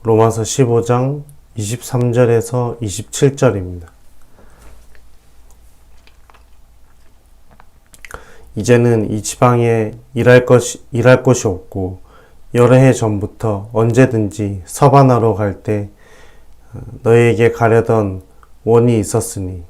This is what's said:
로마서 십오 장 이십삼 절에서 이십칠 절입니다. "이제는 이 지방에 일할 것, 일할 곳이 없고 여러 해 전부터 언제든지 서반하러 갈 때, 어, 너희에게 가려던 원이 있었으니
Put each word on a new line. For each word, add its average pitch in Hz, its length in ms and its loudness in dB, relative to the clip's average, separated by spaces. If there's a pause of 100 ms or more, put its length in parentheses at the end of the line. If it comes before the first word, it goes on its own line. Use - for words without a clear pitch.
로마서 110 420 2
십오 117 360 0
장 131 440 -2 (300)
이십삼 120 580 -4
절에서 120 640 0
이십칠 113 560 -4
절입니다. 90 560 -4 (4000)
"이제는 117 560 0
이 107 100 -6
지방에 117 720 0 (220)
일할 123 320 4
것, 123 180 4 (280)
일할 127 300 2
곳이 123 260 0
없고 95 540 -8 (540)
여러 120 200 4
해 131 180 6
전부터 104 800 -4
언제든지 110 920 0
서반하러 123 720 2
갈 101 280 -6
때, 104 260 -4 (840)
어, 107 60 -16 (240)
너희에게 117 480 4
가려던 110 720 0 (400)
원이 117 360 2
있었으니 92 720 -6